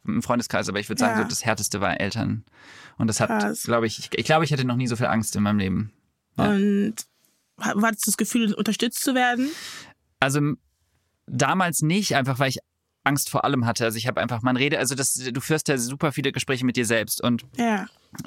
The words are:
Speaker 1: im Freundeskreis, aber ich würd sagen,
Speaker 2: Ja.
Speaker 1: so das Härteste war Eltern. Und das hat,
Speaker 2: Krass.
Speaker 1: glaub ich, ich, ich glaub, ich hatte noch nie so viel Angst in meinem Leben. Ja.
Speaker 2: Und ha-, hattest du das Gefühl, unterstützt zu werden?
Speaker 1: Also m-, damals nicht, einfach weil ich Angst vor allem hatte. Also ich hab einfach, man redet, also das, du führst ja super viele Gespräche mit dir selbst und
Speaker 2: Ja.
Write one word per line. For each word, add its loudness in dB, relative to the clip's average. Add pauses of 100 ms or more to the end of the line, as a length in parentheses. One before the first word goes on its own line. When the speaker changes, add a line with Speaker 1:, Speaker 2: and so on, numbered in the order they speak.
Speaker 1:
im 0
Freundeskreis, -2
aber -2
ich -10
würd -4
sagen, 2
Speaker 2:
Ja. 0
Speaker 1:
so -4
das -6
Härteste -2
war 0
Eltern. -2 (540)
Und 2
das -2
hat, 2
Speaker 2:
Krass. -2
Speaker 1:
glaub 2
ich, -4
ich, -12
ich 0
glaub, 4
ich 0
hatte 0
noch 0
nie 0
so -2
viel 0
Angst 0
in 2
meinem 2
Leben. 0 (440)
Ja. 2
Speaker 2:
Und 2 (640)
ha-, -2 (100)
hattest 0
du 0
das 0
Gefühl, 0
unterstützt -2
zu 2
werden? 2 (720)
Speaker 1:
Also 2
m-, 0 (680)
damals 2
nicht, 2
einfach 2
weil 2
ich -4 (460)
Angst 0
vor 2
allem 2
hatte. 0
Also 0
ich -6
hab 0
einfach, -2
man 4
redet, 2
also 0
das, -2
du -6
führst 0
ja 2
super -2
viele -2
Gespräche -2
mit 0
dir 2
selbst 0
und 0 (140)
Speaker 2:
Ja. 0 (400)